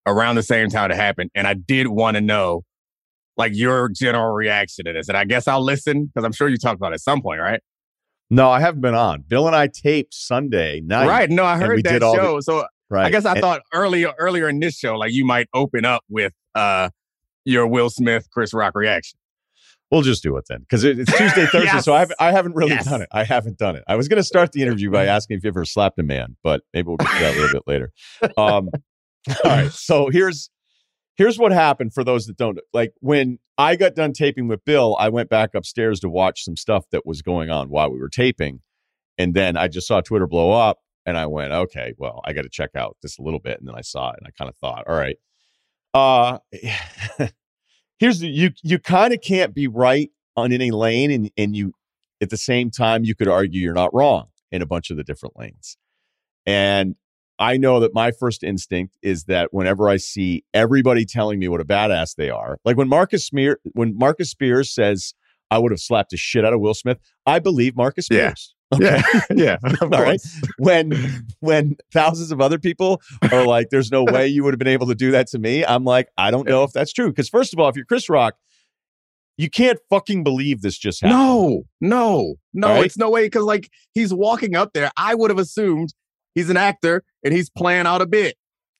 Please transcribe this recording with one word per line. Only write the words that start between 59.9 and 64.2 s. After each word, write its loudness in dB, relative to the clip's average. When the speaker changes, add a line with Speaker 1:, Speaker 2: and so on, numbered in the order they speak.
Speaker 2:
see -4
everybody 4
telling -4
me -2
what -2
a -6
badass 0
they -4
are, -8
like 2
when 2
Marcus 2
Smear-, 0
when -2
Marcus 0